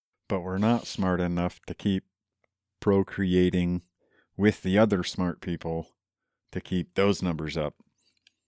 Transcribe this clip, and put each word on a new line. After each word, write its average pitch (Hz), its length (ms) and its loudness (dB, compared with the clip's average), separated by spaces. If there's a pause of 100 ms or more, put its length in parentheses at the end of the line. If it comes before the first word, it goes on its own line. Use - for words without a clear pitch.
(280)
But 98 120 -2
we're 92 180 -4
not 113 280 0
smart 90 320 0
enough 87 480 -2
to - 80 -8
keep 95 300 -2 (720)
procreating 90 1040 2 (540)
with 104 260 2
the 95 160 0
other 104 240 4
smart 90 380 -4
people 82 560 -8 (560)
to 92 80 -8
keep 90 340 -4
those 98 280 2
numbers 80 340 -4
up. 76 180 -4 (720)